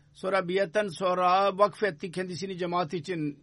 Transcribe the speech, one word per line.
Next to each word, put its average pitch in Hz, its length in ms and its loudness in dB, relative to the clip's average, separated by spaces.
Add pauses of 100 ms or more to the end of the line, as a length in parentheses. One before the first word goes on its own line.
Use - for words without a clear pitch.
(140)
Sonra 190 340 -2
biyetten 190 400 0
sonra 185 680 2
vakfetti 190 540 0
kendisini 180 460 -6
cemaat 175 360 -2
için. 156 500 -6